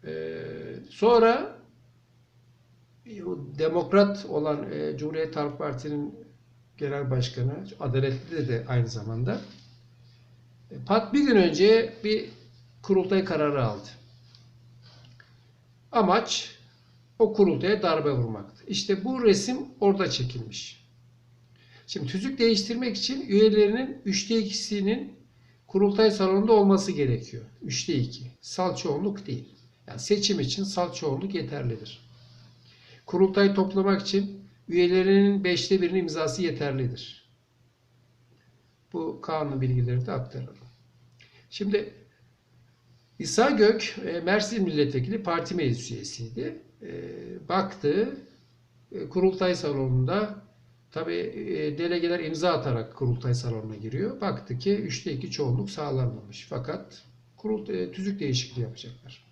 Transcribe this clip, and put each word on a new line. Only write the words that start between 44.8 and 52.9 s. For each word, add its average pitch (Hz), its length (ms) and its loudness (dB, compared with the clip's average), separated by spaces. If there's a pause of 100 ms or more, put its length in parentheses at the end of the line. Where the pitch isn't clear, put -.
parti 170 320 -2
meclis 131 360 -2
üyesiydi. - 680 -10 (200)
E, 220 100 -14 (580)
baktı, 196 680 0 (760)
e, - 180 -10
kurultay 185 460 2
salonunda, 139 880 0 (480)
tabii, 165 220 -6
e, 170 640 -4
delegeler 170 420 0
imza 160 340 0
atarak 120 420 -2